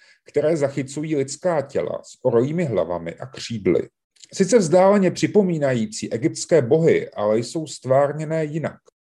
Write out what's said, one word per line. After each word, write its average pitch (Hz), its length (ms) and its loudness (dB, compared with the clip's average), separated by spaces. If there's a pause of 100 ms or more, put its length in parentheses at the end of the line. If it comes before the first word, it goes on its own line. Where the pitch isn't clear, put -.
(300)
které 151 280 0
zachycují 143 580 -4
lidská 143 460 -2
těla - 420 -6
s - 220 -8
orojími 135 400 0
hlavami 85 500 -4
a - 100 -14
křídly. 98 640 -2 (440)
Sice 196 260 4
vzdáleně 185 520 4
připomínající 156 1000 0
egyptské 151 480 0
bohy, 127 480 4
ale 107 300 0
jsou 151 280 -8
stvárněné 147 800 0
jinak, 147 320 -6 (240)